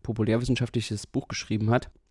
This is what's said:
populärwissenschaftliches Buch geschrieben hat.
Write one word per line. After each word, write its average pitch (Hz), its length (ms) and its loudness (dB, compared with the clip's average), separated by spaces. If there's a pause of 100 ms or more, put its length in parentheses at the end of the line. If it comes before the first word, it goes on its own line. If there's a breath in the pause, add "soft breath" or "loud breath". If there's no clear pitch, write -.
populärwissenschaftliches 113 1040 0
Buch - 220 -4
geschrieben 107 400 -2
hat. 123 200 2 (220)